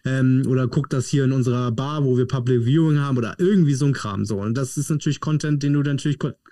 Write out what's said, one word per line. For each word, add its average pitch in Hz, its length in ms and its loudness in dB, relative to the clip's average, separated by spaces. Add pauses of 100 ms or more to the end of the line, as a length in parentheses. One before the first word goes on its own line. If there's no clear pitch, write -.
ähm, 131 420 2
oder 127 220 0
guckt 143 240 -4
das 131 160 -2
hier 139 160 2
in 131 80 2
unserer 123 400 0
Bar, 139 320 -2
wo 127 120 2
wir 127 80 2
Public 123 380 0
Viewing 151 360 2
haben“, 139 180 0
oder 113 200 -4
irgendwie 175 360 4
so 135 120 0
ein 139 60 4
Kram 104 320 -4
so. 104 140 -2
Und 104 160 -2
das 131 240 -4
ist 147 120 -4
natürlich 147 300 -2
Content, 147 420 0
den 143 120 0
du 143 100 2
dann 147 140 -2
natürlich 147 220 -2
ko-, 143 120 -4 (200)